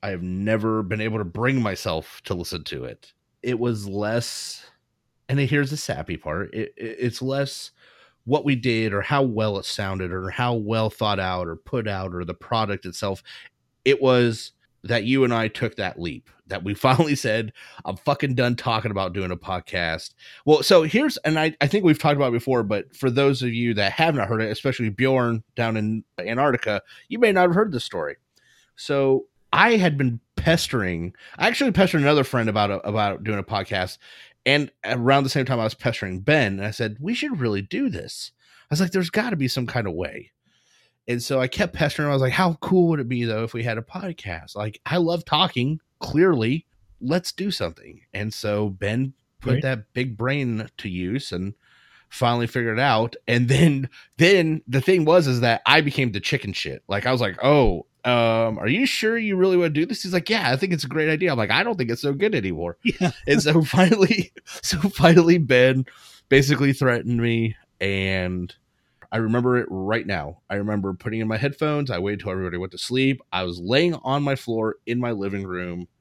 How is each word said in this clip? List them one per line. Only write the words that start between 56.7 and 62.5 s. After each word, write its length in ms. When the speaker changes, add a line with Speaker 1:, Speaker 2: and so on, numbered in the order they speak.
Speaker 1:
Like, 180
I 60
was 100
like, 200
"Oh, 440
um, 540
are 100
you 180
sure 320
you 180
really 200
wanna 140
do 160
this?" 160
He's 100
like, 160
"Yeah, 240
I 40
think 180
it's 100
a 40
great 200
idea." 240
I'm 60
like, 120
"I 120
don't 160
think 120
it's 120
so 100
good 220
anymore." 460